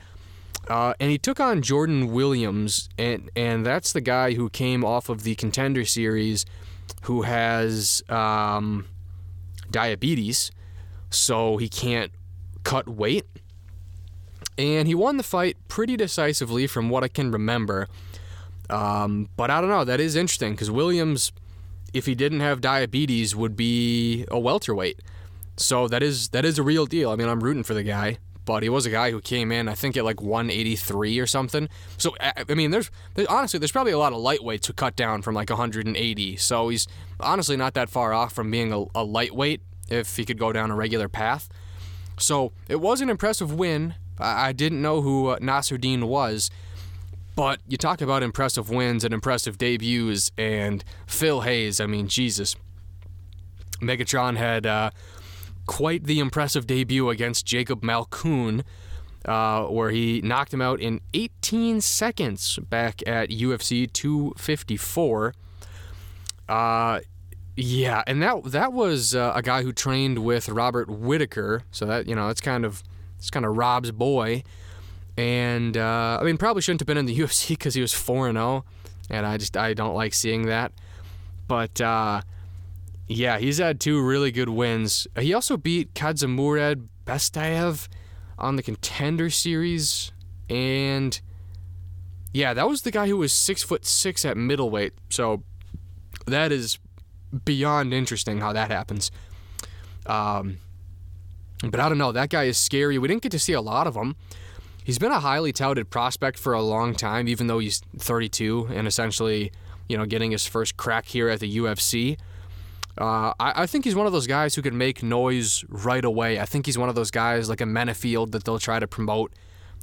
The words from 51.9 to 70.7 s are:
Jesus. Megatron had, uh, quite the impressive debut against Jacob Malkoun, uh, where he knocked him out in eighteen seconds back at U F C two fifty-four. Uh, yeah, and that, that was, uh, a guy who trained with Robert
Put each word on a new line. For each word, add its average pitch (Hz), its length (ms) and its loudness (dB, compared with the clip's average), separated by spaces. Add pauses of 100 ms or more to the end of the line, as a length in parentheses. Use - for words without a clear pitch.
Jesus. 104 480 0 (1300)
Megatron 123 560 0
had, 113 280 0
uh, 107 260 2 (760)
quite 160 360 0
the 151 160 2
impressive 139 480 0
debut 131 420 2
against 117 340 0
Jacob 120 380 0
Malkoun, 117 840 0 (600)
uh, 110 380 2
where 110 260 2
he 117 340 2
knocked 123 300 2
him 131 80 0
out 127 180 2
in 113 220 -2 (120)
eighteen 220 680 0
seconds - 800 0 (100)
back 113 380 0
at 113 240 0
U 120 200 2
F 117 120 -2
C 123 240 2
two 147 500 0
fifty-four. 120 960 0 (1120)
Uh, 113 520 4 (580)
yeah, 127 480 2
and 139 160 0
that, 208 240 2
that 165 280 0
was, 160 420 2
uh, 120 200 2
a 123 60 0
guy 127 220 2
who 127 100 -2
trained 131 460 0
with 117 300 2
Robert 120 380 0